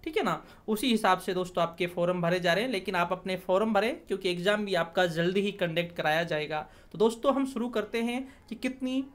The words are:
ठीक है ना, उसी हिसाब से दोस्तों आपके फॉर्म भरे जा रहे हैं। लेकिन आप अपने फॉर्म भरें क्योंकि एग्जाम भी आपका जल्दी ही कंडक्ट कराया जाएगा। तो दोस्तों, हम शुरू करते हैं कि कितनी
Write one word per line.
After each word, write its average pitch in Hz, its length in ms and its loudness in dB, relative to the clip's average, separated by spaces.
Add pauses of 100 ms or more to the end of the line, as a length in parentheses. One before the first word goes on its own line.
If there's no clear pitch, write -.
ठीक 320 140 -4
है 381 60 2
ना, 170 200 0 (240)
उसी 220 200 0
हिसाब 214 320 4
से 190 140 -4
दोस्तों 180 300 -2
आपके 170 240 -2
फॉर्म 175 340 0
भरे 175 180 2
जा 175 140 2
रहे 202 100 2
हैं। 262 80 -2
लेकिन 190 240 -4
आप 170 160 2
अपने 185 260 -4
फॉर्म 196 360 2
भरें 220 240 2
क्योंकि 190 320 -4
एग्जाम 202 360 0
भी 190 100 -2
आपका 170 320 2
जल्दी 170 340 0
ही 202 120 0
कंडक्ट 170 420 -2
कराया 156 280 2
जाएगा। 151 360 -4 (320)
तो 160 60 -14
दोस्तों, 233 360 2
हम 269 120 2
शुरू 240 240 -4
करते 226 320 -2
हैं 247 260 -4 (220)
कि 220 80 -10
कितनी 262 460 -4 (120)